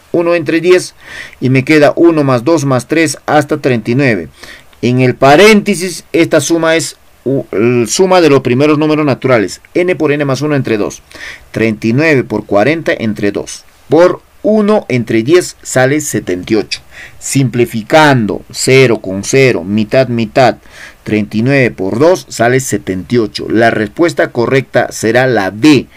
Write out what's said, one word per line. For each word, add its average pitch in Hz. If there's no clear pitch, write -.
uno 170
entre 160
diez 180
y 123
me 131
queda 147
uno 165
más 123
dos 151
más 127
tres 156
hasta 147
treinta 120
y 120
nueve. 117
En 123
el 127
paréntesis, 185
esta 160
suma 165
es 156
u-, 135
el 117
suma 185
de 156
los 139
primeros 135
números 151
naturales, 120
n 180
por 147
n 147
más 135
uno 147
entre 131
dos. 87
Treinta 110
y 113
nueve 139
por 104
cuarenta 143
entre 104
dos. -
Por 175
uno 208
entre 113
diez 170
sale 131
setenta 90
y -
ocho. -
Simplificando, 117
cero 131
con 95
cero, 123
mitad, 107
mitad, 117
treinta 104
y 107
nueve 135
por 95
dos 175
sale 123
setenta 95
y -
ocho. 104
La 113
respuesta 139
correcta 127
será 120
la 104
B. 117